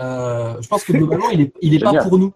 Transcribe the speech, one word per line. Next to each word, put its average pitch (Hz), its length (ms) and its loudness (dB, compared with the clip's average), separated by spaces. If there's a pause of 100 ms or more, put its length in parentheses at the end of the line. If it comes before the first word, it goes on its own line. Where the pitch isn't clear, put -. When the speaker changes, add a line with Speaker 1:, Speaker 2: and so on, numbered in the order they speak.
Speaker 1:
euh, 123 600 -6
je 120 80 -12
pense 208 160 -2
que - 80 -2
globalement, 160 380 0
il 175 100 2
est, 139 200 0
il 156 140 2
est 151 60 4
pas 214 100 2
Speaker 2:
Génial. 151 180 2
Speaker 1:
pour 185 100 4
nous. 190 180 2